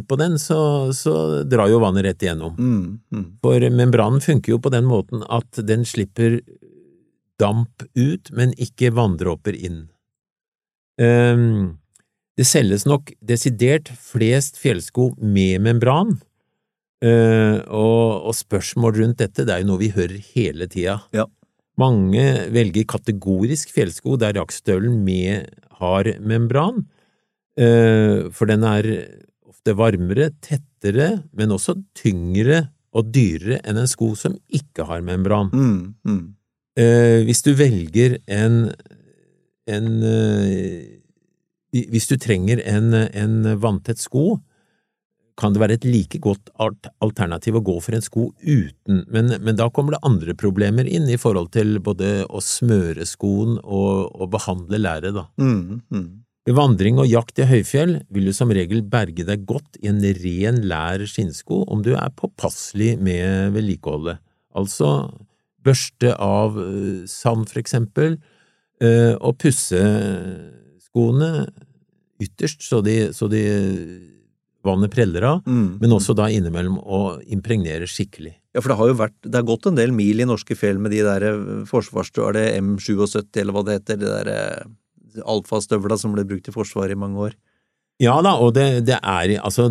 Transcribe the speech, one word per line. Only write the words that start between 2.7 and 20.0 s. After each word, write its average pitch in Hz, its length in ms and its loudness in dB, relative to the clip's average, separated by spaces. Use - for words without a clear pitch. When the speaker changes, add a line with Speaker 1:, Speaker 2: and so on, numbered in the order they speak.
Speaker 2:
mm. 104 140 -6
Speaker 1:
For 127 320 4
membranen 123 480 4
funker 127 320 2
jo 117 80 0
på 139 80 0
den 123 160 2
måten 110 400 -2
at - 400 -4
den 113 160 2
slipper 113 560 0
damp 110 400 0
ut, 147 320 -2
men 123 320 0
ikke 123 320 0
vanndråper 90 640 -2
inn. 82 300 -12
Ehm, 117 800 2
det 131 80 2
selges 101 400 2
nok 143 320 0
desidert 120 800 0
flest 123 640 -2
fjellsko 123 560 -2
med 98 480 2
membran, 131 480 2
eh, 113 640 4
og, 110 640 0
og - 80 -6
spørsmål 110 640 -2
rundt 117 160 0
dette, 117 240 -2
det 120 80 0
er 92 160 0
jo 101 80 2
noe 92 80 -2
vi 107 160 0
hører 95 320 -4